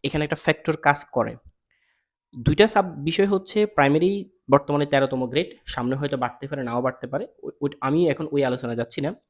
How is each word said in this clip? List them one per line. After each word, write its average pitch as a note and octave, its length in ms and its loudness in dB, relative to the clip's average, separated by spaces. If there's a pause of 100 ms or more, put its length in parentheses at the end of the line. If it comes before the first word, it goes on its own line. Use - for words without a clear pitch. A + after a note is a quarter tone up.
এখানে D3+ 200 0
একটা D3+ 120 -2
ফ্যাক্টর - 400 0
কাজ - 280 2
করে। A#2 320 -2 (1000)
দুইটা D3+ 280 4
সাব-, F3+ 380 -2
বিষয় E3 220 2
হচ্ছে G3+ 400 0
প্রাইমারি F3+ 640 2 (200)
বর্তমানে C#3+ 360 2
তেরোতম C3 400 0
গ্রেড, C3+ 280 -4 (120)
সামনে B2+ 300 -4
হয়তো C#3 200 -4
বাড়তে B2+ 320 -6
পারে, C#3+ 140 -8
নাও A#2+ 200 -2
বাড়তে B2+ 240 -4
পারে। D3 200 -6 (160)
ওই, C#3+ 180 -10
ওই, C#3+ 100 -2 (100)
আমি D#3+ 280 2
এখন D3+ 240 -2
ওই C#3+ 120 2
আলোচনা B2 300 -2
যাচ্ছি - 260 -4
না। F3 140 -2 (160)